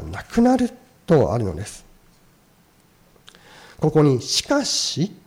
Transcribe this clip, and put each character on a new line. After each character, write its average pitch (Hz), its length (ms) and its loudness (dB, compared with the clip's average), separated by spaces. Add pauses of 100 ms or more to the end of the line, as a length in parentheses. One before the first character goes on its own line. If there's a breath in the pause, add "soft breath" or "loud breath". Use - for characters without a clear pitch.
(120)
な 98 120 -14
く - 180 -2
な 254 140 6
る」 254 140 0 (380)
と 117 260 4
あ 117 60 -2
る 107 60 -2
の 90 100 -4
で 98 100 -8
す。 - 180 -18 (2000 loud breath)
こ 156 100 0
こ 151 140 4
に 131 180 2
「し - 240 -6
か 285 200 0
し」 - 500 -4 (120)